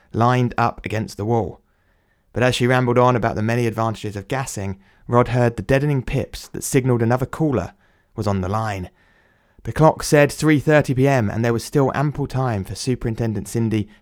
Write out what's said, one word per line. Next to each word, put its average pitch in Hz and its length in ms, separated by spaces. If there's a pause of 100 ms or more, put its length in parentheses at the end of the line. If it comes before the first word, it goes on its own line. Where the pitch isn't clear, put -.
(120)
lined 120 440
up - 300
against 104 300
the 101 80
wall. 113 360 (720)
But 113 120
as 127 100
she 123 140
rambled 123 300
on 123 180
about 110 180
the 110 80
many 117 240
advantages 110 480
of 98 140
gassing, 107 500 (300)
Rod 120 200
heard 120 280
the 95 60
deadening 139 400
pips - 460
that - 140
signalled 123 400
another 120 240
caller 131 480 (400)
was 104 140
on 98 120
the 92 80
line. 101 420 (760)
The 113 80
clock - 320
said 147 260
three 151 300
thirty 147 340
P 131 140
M, 127 200
and 110 160
there 117 80
was 113 120
still 135 320
ample 139 320
time 123 340
for 95 140
Superintendent 113 720
Cindy 110 400 (140)